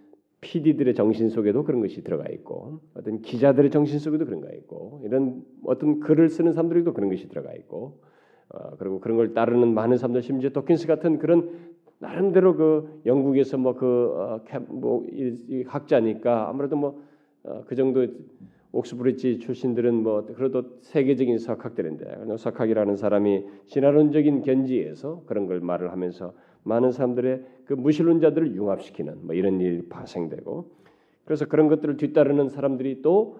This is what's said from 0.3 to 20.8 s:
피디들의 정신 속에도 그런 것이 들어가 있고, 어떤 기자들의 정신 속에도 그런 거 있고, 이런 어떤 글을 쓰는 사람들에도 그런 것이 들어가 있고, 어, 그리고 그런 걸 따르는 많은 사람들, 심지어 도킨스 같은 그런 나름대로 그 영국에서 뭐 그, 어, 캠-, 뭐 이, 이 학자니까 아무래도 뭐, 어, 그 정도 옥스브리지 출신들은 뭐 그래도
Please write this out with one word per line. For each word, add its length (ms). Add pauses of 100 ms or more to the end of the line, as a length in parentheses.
피디들의 540
정신 360
속에도 340
그런 160
것이 220
들어가 260
있고, 520 (140)
어떤 280
기자들의 480
정신 280
속에도 260
그런 160
거 120
있고, 520
이런 400 (200)
어떤 360
글을 280
쓰는 240
사람들에도 400
그런 160
것이 200
들어가 260
있고, 460 (500)
어, 260
그리고 240
그런 160
걸 180
따르는 380
많은 240
사람들, 260
심지어 280
도킨스 360
같은 320
그런 540 (260)
나름대로 580
그 500
영국에서 500
뭐 180
그, 420
어, 280
캠-, 240
뭐 420
이, 220 (160)
이 140
학자니까 840
아무래도 280
뭐, 240 (440)
어, 220
그 80
정도 320 (680)
옥스브리지 640
출신들은 560
뭐 400
그래도 300 (160)